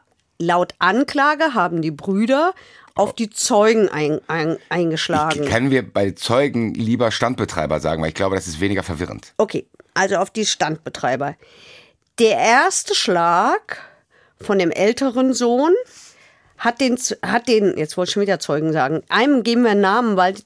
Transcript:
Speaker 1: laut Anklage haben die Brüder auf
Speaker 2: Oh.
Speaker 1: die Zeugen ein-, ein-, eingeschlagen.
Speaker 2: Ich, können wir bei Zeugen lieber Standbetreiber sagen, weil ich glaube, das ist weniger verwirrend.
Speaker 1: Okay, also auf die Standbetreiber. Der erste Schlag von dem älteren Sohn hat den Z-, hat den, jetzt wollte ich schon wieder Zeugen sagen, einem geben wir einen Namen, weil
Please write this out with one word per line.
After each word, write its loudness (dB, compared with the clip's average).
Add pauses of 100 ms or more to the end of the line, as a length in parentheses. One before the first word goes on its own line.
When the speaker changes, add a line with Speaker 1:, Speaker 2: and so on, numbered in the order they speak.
(380)
Speaker 1:
laut 0
Anklage 0
haben 0
die -2
Brüder 0 (420)
auf 0
Speaker 2:
Oh. -8
Speaker 1:
die -6
Zeugen 2
ein-, -2
ein-, -4 (120)
eingeschlagen. -2
Speaker 2:
Ich, -2
können 2
wir 0
bei 0
Zeugen 0
lieber 0
Standbetreiber -2
sagen, -2
weil -2
ich -8
glaube, 0
das -4
ist -8
weniger 0
verwirrend. -10
Speaker 1:
Okay, -2 (260)
also 0
auf -2
die -4
Standbetreiber. -4 (840)
Der 4
erste 2
Schlag 0 (600)
von 0
dem 0
älteren 0
Sohn 2 (840)
hat -2
den 2
Z-, -6
hat -2
den, 2
jetzt -6
wollte -2
ich -4
schon 0
wieder 0
Zeugen -2
sagen, -2
einem 2
geben 2
wir 4
einen 4
Namen, 2
weil 2 (100)